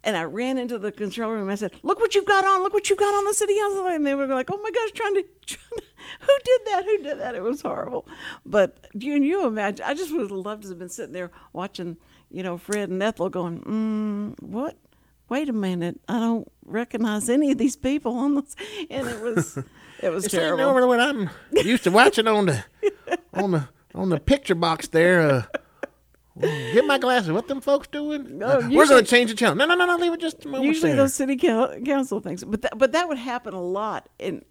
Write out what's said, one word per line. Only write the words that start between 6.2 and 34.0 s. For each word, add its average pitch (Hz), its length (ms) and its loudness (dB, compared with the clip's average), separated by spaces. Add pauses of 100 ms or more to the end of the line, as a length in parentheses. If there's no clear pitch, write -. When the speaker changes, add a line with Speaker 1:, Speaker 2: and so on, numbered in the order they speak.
Speaker 1:
who 554 120 4 (120)
did 494 220 4
that? 392 180 0
Who 415 180 0
did 285 160 -6
that?" 247 160 -6
It 180 80 -6
was 254 200 -4
horrible. - 440 -6 (380)
But - 500 0
you, 262 220 -4
and 277 80 4
you 349 220 0
imagine, 208 380 -4
I 277 100 -4
just 311 180 -8
would 320 80 -2
have 202 100 -4
loved 202 320 -10
to 190 60 -16
have 175 100 -14
been 180 120 -14
sitting 151 220 -12
there 175 200 -10 (200)
watching, 175 440 -10 (340)
you 185 140 -10
know, 175 120 -6
Fred 202 320 -6
and 185 140 -4
Ethel 196 280 -2
going, 175 320 -6
"Mm, 214 840 -4
what? 247 280 -8 (520)
Wait 285 200 -4
a 247 40 -4
minute, 180 460 -2 (100)
I 226 120 -2
don't 226 260 0 (180)
recognize 220 640 -4
any 285 220 4
of 247 80 2
these 247 160 2
people 262 420 -2
on 277 200 2
this." 277 180 -4 (340)
And 262 200 -6
it 226 120 -8
was, 226 360 -4 (240)
Speaker 2:
<laughs> - 200 -20
Speaker 1:
it 185 100 0
was 180 120 -4
Speaker 2:
This 202 120 -4
ain't 175 100 2
Speaker 1:
terrible. 156 220 2
Speaker 2:
over 262 160 4
the 247 40 6
way 247 140 4
I'm 247 300 0 (200)
used 226 320 2
to 180 80 4
watching 226 380 6
on 208 180 4
the, 127 180 0 (360)
Speaker 1:
<laughs> - 340 -8
Speaker 2:
on 196 160 0
the, 147 180 0 (240)
on 185 180 -2
the 160 100 2
picture 277 340 2
box 165 320 0
there. 175 340 6
Uh, 139 220 4 (960)
get 156 460 0
my 277 140 2
glasses. 247 340 0
What 214 160 -2
them 269 140 -4
folks 277 260 0
doing? 294 500 -8
Speaker 1:
No, 208 80 -6
Speaker 2:
Uh, 269 140 4
we're 240 80 -4
Speaker 1:
usually 302 200 8
Speaker 2:
gonna 254 180 10
change 240 240 4
the 214 60 -6
channel. 208 200 4
No, 269 100 4
no, 349 80 4
no, 359 120 4
no. 349 100 2
Leave 339 160 0
it 339 80 -6
just 320 240 -6
a 294 40 -12
moment 269 180 -4
Speaker 1:
Usually 320 260 2
Speaker 2:
there. 269 100 2
Speaker 1:
those 269 120 2
city 269 220 -2
coun-, 240 480 0
council 277 360 0
things, 180 240 -8
but 208 180 -6
tha-, - 140 -4
but 240 160 2
that 339 160 0
would 294 100 -4
happen 240 360 -8
a 180 80 -6
lot 190 460 -4 (100)